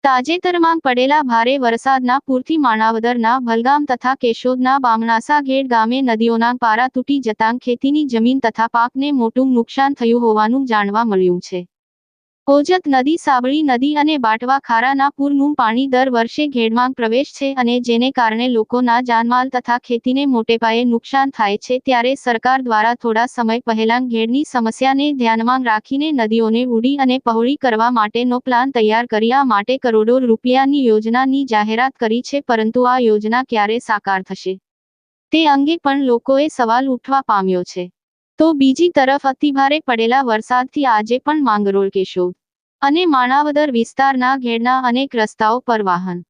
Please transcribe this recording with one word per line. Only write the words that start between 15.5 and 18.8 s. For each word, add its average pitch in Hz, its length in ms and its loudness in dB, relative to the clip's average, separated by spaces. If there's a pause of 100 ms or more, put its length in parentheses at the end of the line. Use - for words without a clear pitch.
પાણી 277 320 0
દર 262 240 2
વર્ષે 240 360 -2
ઘેડમાં 247 460 0
પ્રવેશ 240 400 -2
છે 277 220 -6
અને 247 260 0
જેને 240 300 0
કારણે 233 380 -2
લોકોના 240 520 0